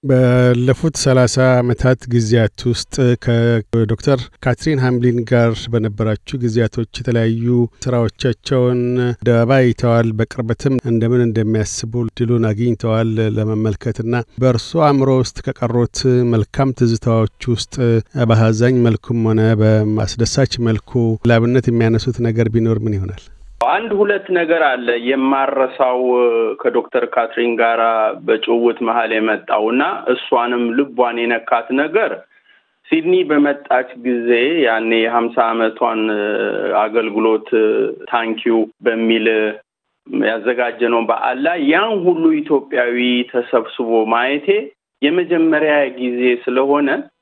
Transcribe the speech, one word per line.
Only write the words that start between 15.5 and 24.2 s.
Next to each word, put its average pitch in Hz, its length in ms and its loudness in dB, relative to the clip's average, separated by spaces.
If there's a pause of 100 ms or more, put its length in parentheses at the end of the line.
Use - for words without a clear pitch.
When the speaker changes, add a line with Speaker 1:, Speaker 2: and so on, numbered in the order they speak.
Speaker 1:
መልካም 120 460 0
ትዝታዎች 113 720 0
ውስጥ - 280 -4 (440)
በአሳዛኝ 113 640 4
መልኩም 117 440 0
ሆነ 110 160 2 (160)
በአስደሳች 107 1040 0
መልኩ 113 320 -2 (320)
ላብነት 120 420 2
የሚያነሱት 117 520 0
ነገር 117 300 0
ቢኖር 110 300 0
ምን 107 160 -2
ይሆናል? 95 280 -8 (420)
Speaker 2:
አንድ 202 280 0
ሁለት 202 360 0